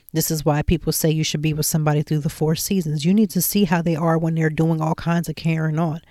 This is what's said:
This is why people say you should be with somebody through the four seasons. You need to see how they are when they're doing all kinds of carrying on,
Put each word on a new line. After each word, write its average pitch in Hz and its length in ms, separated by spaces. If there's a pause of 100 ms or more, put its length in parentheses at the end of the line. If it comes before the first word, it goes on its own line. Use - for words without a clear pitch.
(120)
This 160 180
is 156 140
why 151 180
people 160 300
say - 180
you 156 140
should 151 180
be 156 120
with 151 120
somebody 151 360
through 156 180
the 151 80
four 156 260
seasons. 156 500
You 185 100
need 214 160
to 180 120
see 202 220
how 170 180
they 165 140
are 165 200
when 165 200
they're 160 140
doing 160 300
all 160 140
kinds 170 340
of 151 60
carrying 160 440
on, 165 320